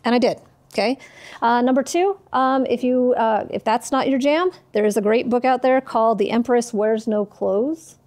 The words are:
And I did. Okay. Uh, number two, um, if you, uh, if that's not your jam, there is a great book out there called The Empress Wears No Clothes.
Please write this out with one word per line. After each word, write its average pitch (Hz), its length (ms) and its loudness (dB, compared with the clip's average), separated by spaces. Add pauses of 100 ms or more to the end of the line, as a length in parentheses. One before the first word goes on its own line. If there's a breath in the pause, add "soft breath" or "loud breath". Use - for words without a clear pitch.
And 233 100 0
I 247 40 2
did. 220 200 0 (360)
Okay. 226 240 -2 (420 loud breath)
Uh, 240 220 2
number 262 200 2
two, 381 360 -2 (160)
um, 262 320 0
if 240 180 -2
you, 247 300 2
uh, 220 340 0
if - 160 -8
that's 226 260 -2
not 269 200 0
your 269 80 0
jam, 311 320 0 (220 loud breath)
there 214 120 0
is 208 140 2
a - 20 2
great 226 300 0
book 247 160 0
out 254 160 2
there 262 180 2
called 226 380 0
The 202 120 0
Empress 240 440 0
Wears 220 340 0
No 208 160 -2
Clothes. 208 720 -4 (100)